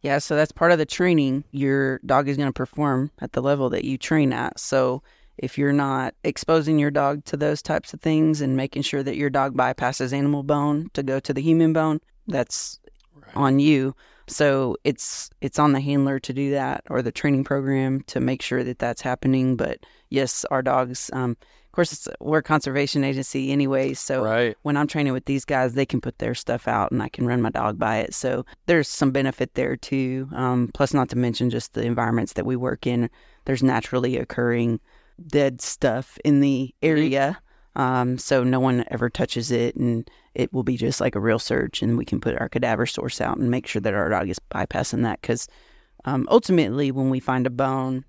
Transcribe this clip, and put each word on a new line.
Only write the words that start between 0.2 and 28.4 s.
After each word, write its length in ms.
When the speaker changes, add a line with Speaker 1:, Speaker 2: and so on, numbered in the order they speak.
Speaker 1:
that's 160
part 200
of 60
the 80
training. 640
Your 540
dog 240
is 80
gonna 160
perform 680
at 140
the 80
level 300
that 120
you 140
train 340
at. 280
So 420
if 200
you're 160
not 400
exposing 560
your 120
dog 340
to 120
those 240
types 320
of 80
things 380
and 160
making 280
sure 200
that 140
your 140
dog 260
bypasses 560
animal 300
bone 500
to 100
go 160
to 140
the 80
human 320
bone, 260
that's 520
Speaker 2:
Right. 200
Speaker 1:
on 240
you. 360
So 560
it's, 460
it's 180
on 140
the 80
handler 380
to 140
do 180
that 380
or 120
the 100
training 320
program 640
to 120
make 240
sure 200
that 160
that's 220
happening. 560
But 220
yes, 420
our 100
dogs, 520
um, 180
of 60
course, 220
it's, 140
we're 200
a 40
conservation 600
agency 480
anyway. 420
So 300
Speaker 2:
Right. 400
Speaker 1:
when 140
I'm 100
training 260
with 120
these 200
guys, 280
they 120
can 160
put 180
their 160
stuff 320
out 240
and 120
I 60
can 180
run 140
my 80
dog 280
by 200
it. 160
So 320